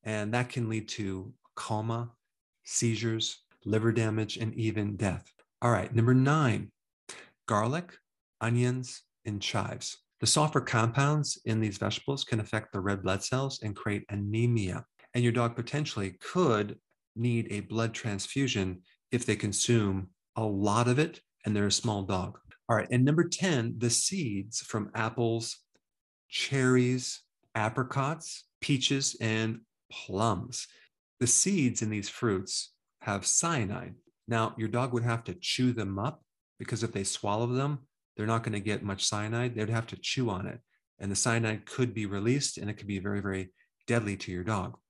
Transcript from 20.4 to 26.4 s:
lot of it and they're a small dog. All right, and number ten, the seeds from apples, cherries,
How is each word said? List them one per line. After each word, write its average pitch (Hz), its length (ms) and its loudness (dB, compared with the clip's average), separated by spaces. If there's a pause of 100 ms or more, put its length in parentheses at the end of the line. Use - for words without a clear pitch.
lot 104 440 4
of 123 120 4
it 160 220 0 (240)
and 107 100 2
they're 101 120 2
a 101 40 2
small 104 320 0
dog. 95 360 -2 (300)
All 117 60 4
right, 107 160 0
and 123 140 6
number 156 180 4
ten, 143 540 0
the 117 120 2
seeds 113 680 -2
from 104 340 -4
apples, 113 640 -2 (720)
cherries, 127 920 2 (340)